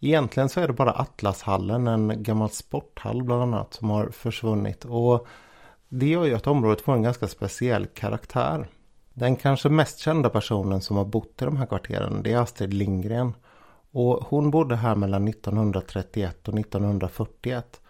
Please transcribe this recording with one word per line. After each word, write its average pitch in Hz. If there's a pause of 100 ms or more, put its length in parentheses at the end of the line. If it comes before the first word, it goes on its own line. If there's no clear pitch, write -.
Egentligen 135
så 180
är 170
det 135
bara 120
Atlashallen, 101
en 110
gammal 107
sporthall -
bland 123
annat, 113
som 110
har 104
försvunnit. 107
Och 120 (600)
det 127
gör 170
ju 131
att 107
området 113
får 139
en 113
ganska 113
speciell 107
karaktär. 123 (440)
Den 127
kanske 139
mest 151
kända 156
personen 95
som 101
har 98
bott 107
i -
de 143
här 135
kvarteren, 101
det 104
är 120
Astrid 101
Lindgren. 101 (600)
Och 123
hon 147
bodde 143
här 110
mellan 98
nittonhundratrettioett 101
och 101
nittonhundrafyrtioett. 104